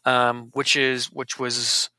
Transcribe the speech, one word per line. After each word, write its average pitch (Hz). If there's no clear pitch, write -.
um, 123
which 135
is, 131
which -
was 120